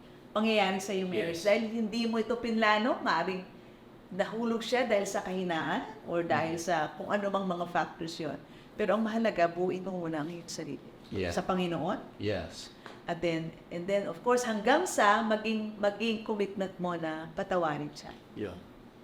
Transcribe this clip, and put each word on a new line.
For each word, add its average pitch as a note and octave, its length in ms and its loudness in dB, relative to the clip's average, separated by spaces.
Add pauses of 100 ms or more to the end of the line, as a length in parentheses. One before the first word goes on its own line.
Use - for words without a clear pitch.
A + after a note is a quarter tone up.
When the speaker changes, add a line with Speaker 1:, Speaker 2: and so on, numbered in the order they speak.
(320)
Speaker 1:
pangyayari G#3 480 4
sa G#3+ 120 -4
iyong F#3 180 0
marriage. E3+ 320 0
Speaker 2:
Yes. G3+ 60 2
Speaker 1:
Dahil A3+ 220 6
hindi A3+ 380 0
mo A3+ 80 0
ito A3 180 0
pinlano, A3 640 4
maaaring F#3 460 0 (640)
nahulog A3+ 540 0
siya B3 240 2
dahil G3+ 180 4
sa G3+ 160 -2
kahinaan F3+ 640 -2 (220)
or E3+ 160 0
dahil E3 340 2
Speaker 2:
Mm. E3+ 80 -4
Speaker 1:
sa D#3 300 2
kung - 160 -6
ano G3+ 180 2
mang G3 160 0
mga F3 240 -2
factors E3 480 -2
yon. D3+ 220 -4 (340)
Pero G3+ 220 2
ang A3 100 2
mahalaga, G#3+ 400 2
buuin F3+ 380 0
mo F#3 180 -4
muna D#3+ 220 -2
ang D#3+ 80 -4
iyong E3+ 180 -10
sarili. D3+ 320 -8 (300)
Speaker 2:
Yes. F2+ 260 0
Speaker 1:
Sa F#3 80 -2
Panginoon. F3+ 540 0 (180)
Speaker 2:
Yes. G2 560 -4 (320)
Speaker 1:
At E3+ 160 -4
then, E3 320 -2 (160)
and F3 160 -6
then, G3 240 0
of - 160 -6
course, B3 180 4
hanggang A#3+ 460 4
sa G#3+ 320 6
maging, A3 560 0
maging G#3+ 480 0
commitment G3 560 -2
mo F3 160 -2
na D#3+ 400 -4
patawarin D#3 560 0
siya. - 200 -14 (220)
Speaker 2:
Yun. F2+ 220 -6 (480)